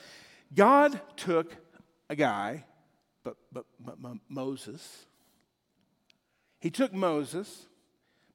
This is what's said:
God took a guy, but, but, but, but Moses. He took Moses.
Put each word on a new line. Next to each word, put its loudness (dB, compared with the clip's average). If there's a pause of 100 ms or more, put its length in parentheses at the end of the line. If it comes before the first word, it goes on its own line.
(540)
God 6 (160)
took -2 (520)
a -8
guy, 0 (580)
but, -12 (160)
but, -14 (160)
but, -18
but -14 (120)
Moses. -12 (1500)
He -2
took 0
Moses. -4 (680)